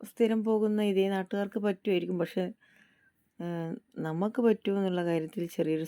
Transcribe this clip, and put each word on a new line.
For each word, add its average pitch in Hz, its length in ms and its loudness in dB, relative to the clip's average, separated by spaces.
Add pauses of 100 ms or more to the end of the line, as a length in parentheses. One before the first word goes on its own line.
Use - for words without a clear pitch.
സ്ഥിരം 220 380 2
പോകുന്ന 214 400 2
ഇതേ 196 260 4
നാട്ടുകാർക്ക് 196 500 -2
പറ്റുമായിരിക്കും. 185 600 0
പക്ഷേ, 180 260 -2 (920)
ഏ, 170 80 -8 (500)
നമുക്ക് 170 440 -2
പറ്റുമോ 214 380 2
എന്നുള്ള 180 260 0
കാര്യത്തിൽ 165 420 -2
ചെറിയൊരു 160 400 -2